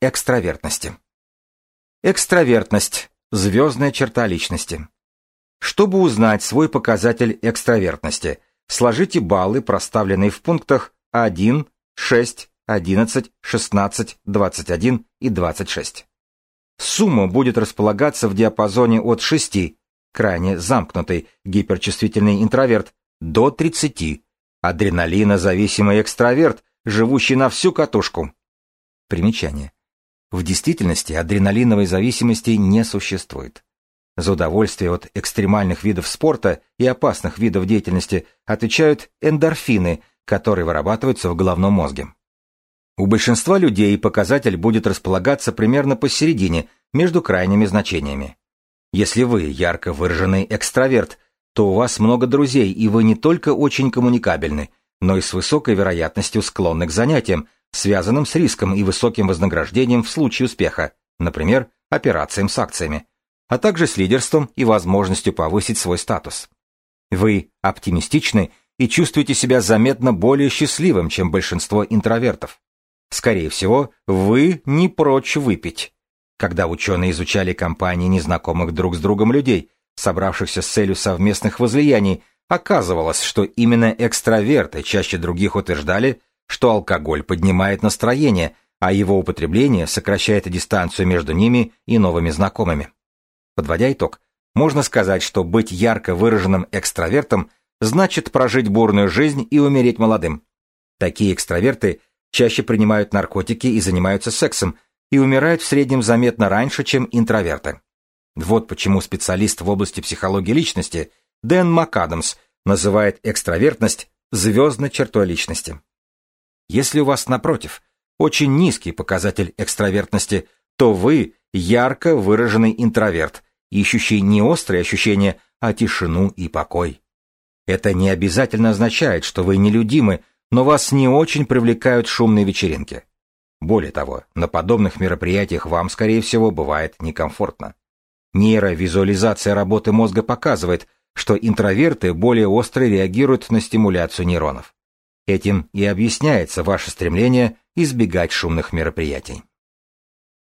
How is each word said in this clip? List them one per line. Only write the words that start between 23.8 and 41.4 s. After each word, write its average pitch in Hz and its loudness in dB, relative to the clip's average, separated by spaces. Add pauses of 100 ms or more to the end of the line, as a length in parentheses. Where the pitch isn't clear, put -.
адреналинозависимый 95 2
экстраверт, 123 2 (220)
живущий 117 2
на 131 2
всю 180 0
катушку. 95 -2 (760)
Примечание. 78 -2 (580)
В 90 -4
действительности 90 -2
адреналиновой 101 2
зависимости 113 0
не 107 4
существует. - -8 (540)
За 87 0
удовольствие 90 0
от 87 -6
экстремальных 98 -2
видов 92 -2
спорта 135 -2 (180)
и 123 2
опасных 123 -2
видов 98 0
деятельности 92 -2 (180)
отвечают 139 0 (140)
эндорфины, 135 0 (240)
которые 95 0
вырабатываются 92 -2
в 85 -2
головном 92 2